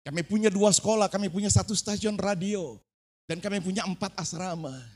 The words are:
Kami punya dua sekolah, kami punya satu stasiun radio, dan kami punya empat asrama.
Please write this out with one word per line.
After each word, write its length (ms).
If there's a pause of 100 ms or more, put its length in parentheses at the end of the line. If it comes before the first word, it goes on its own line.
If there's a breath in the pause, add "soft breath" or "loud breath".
Kami 240
punya 240
dua 240
sekolah, 400
kami 160
punya 240
satu 240
stasiun 400
radio, 640 (480)
dan 160
kami 160
punya 240
empat 320
asrama. 640 (160)